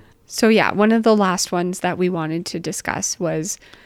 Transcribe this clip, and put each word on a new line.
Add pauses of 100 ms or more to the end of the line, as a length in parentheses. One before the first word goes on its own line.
(260)
So
yeah,
one
of
the
last
ones
that
we
wanted
to
discuss
was (280)